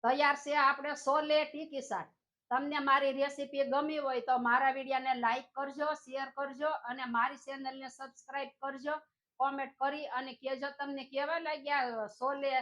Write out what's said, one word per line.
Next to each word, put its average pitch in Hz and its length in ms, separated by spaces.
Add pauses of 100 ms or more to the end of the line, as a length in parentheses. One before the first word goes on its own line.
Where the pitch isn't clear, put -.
તૈયાર 285 320
છે 285 180
આપણે 277 420
છોલે 302 440
ટીકી 294 420
શાક. 190 260 (420)
તમને 285 300
મારી 277 320
રેસીપી 277 520
ગમી 294 340
હોય 262 240
તો 254 160
મારા 247 340
વીડિયોને 262 420
લાઈક 240 380
કરજો, 277 420
શેર 269 380
કરજો 277 380 (140)
અને 254 220
મારી 240 320
ચેનલને 269 520
સબસ્ક્રાઇબ 269 680
કરજો. 269 360 (460)
કોમેન્ટ 277 360
કરી 285 320
અને 262 260
કહેજો 262 360
તમને 277 340
કેવા 285 340
લાગ્યા 277 720
છોલે 277 420 (120)